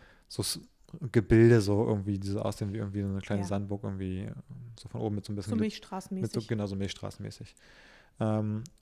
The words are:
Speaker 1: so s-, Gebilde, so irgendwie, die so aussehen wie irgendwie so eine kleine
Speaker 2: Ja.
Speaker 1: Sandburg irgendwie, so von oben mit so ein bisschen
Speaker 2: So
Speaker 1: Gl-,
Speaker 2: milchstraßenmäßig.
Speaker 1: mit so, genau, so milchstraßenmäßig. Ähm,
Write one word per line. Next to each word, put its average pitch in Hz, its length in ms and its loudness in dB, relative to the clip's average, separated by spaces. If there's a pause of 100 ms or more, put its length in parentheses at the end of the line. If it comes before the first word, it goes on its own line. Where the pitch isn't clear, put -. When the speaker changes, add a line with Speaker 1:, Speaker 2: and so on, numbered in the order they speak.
(300)
Speaker 1:
so - 140 -4
s-, - 180 -4 (500)
Gebilde, 117 480 8
so 101 260 4
irgendwie, 104 320 0
die 98 120 -4
so 101 120 -2
aussehen 107 300 -2
wie 104 60 -6
irgendwie 104 240 -4
so 98 80 0
eine 98 100 -2
kleine 98 220 -2
Speaker 2:
Ja. 90 80 -4
Speaker 1:
Sandburg 101 340 -4
irgendwie, 95 460 -4 (500)
so - 80 -18
von 117 140 -8
oben 107 140 0
mit 104 100 -6
so 107 80 -8
ein - 20 -4
bisschen 101 140 -6
Speaker 2:
So 160 80 -2
Speaker 1:
Gl-, 220 60 2
Speaker 2:
milchstraßenmäßig. 190 720 -6
Speaker 1:
mit 120 80 -2
so, 107 40 -14
genau, 107 180 -2
so 98 120 -4
milchstraßenmäßig. 101 760 -8 (680)
Ähm, 107 420 0 (180)